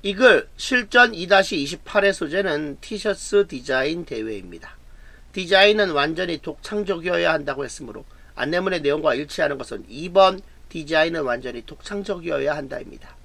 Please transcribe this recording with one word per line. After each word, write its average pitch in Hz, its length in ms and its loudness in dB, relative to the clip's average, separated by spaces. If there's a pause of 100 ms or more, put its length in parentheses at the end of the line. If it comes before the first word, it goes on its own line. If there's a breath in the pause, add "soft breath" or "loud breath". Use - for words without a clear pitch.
이글 196 540 4
실전 247 580 2
이 175 140 -8
다시 196 300 4
이십팔의 185 560 0
소재는 151 680 -2
티셔츠 202 680 0
디자인 139 580 -4
대회입니다. 104 720 -10 (560 soft breath)
디자인은 190 580 4
완전히 160 460 -2
독창적이어야 170 960 -2
한다고 139 320 -4
했으므로 127 400 -14 (300 soft breath)
안내문의 175 460 -2
내용과 143 340 2
일치하는 147 420 -4
것은 127 320 -10
이 151 200 -10
번 190 300 6 (300 soft breath)
디자인은 160 540 0
완전히 123 420 -6
독창적이어야 165 920 -6
한다입니다. - 680 -12